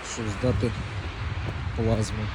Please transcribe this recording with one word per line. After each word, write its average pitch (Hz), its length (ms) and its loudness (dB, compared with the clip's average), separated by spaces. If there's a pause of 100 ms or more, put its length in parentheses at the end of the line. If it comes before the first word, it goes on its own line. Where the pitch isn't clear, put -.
(120)
щоб 117 120 -4 (160)
здати 123 300 4 (1040)
плазму 110 480 2 (100)